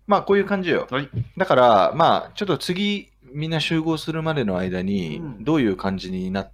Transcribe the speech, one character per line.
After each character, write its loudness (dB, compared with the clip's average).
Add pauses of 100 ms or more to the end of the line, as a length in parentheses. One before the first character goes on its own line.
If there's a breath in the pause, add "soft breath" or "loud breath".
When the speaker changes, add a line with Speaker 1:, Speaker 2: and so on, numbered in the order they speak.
Speaker 1:
ま 2
あ、 -2
こ 0
う 4
い 4
う -2
感 -2
じ -2
よ。 0
Speaker 2:
は -2
い。 -10 (260)
Speaker 1:
だ 0
か 2
ら、 6
ま 2
あ、 -20
ち -6
ょ -
っ -2
と 0
次、 -4 (100)
み -8
ん -6
な 0
集 -2
合 -2
す -8
る -6
ま -2
で 0
の -2
間 -2
に、 -4
Speaker 2:
う -10
ん。 -12
Speaker 1:
ど 2
う 2
い 2
う 0
感 -4
じ -10
に -6
な -4
っ -18